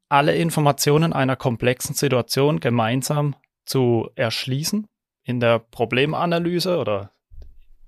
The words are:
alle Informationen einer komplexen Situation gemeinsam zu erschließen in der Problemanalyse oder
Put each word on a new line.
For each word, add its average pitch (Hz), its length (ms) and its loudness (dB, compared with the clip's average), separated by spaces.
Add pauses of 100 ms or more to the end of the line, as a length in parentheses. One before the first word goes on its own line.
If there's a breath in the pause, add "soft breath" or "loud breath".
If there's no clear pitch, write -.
alle 147 260 2
Informationen 156 760 2
einer 131 240 0
komplexen 127 580 -2
Situation 139 680 0
gemeinsam 131 760 0 (300)
zu 120 500 2
erschließen 139 720 -4 (360)
in 123 180 -4
der 117 180 4
Problemanalyse 160 1200 -2
oder 107 340 -4 (760)